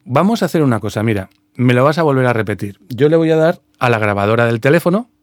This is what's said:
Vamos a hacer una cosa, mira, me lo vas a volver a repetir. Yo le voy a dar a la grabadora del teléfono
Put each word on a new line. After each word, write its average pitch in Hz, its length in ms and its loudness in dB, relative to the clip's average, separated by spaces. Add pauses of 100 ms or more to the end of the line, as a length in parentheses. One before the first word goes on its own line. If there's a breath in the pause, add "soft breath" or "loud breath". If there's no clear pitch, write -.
Vamos 175 360 0
a 196 40 -2
hacer 165 160 -2
una 123 180 2
cosa, 104 240 -6
mira, 101 260 -2 (260)
me 123 180 2
lo 123 100 2
vas 147 140 2
a 170 60 0
volver 135 240 0
a 120 60 0
repetir. 104 460 -6 (100)
Yo 135 200 0
le 160 60 2
voy 165 160 2
a 160 40 2
dar 160 260 0 (180)
a 123 100 0
la 117 100 2
grabadora 107 460 0
del 117 160 -2
teléfono 170 480 0 (140)